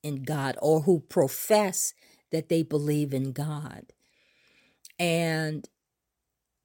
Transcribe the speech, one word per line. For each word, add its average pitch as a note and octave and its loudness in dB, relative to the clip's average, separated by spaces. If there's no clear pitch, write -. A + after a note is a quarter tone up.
in C#3 -8
God C3+ -2
or D#3 4
who F3 4
profess - 2
that D#3+ -4
they E3 2
believe D3 0
in C3+ -2
God. D3 -8
And D#3+ -2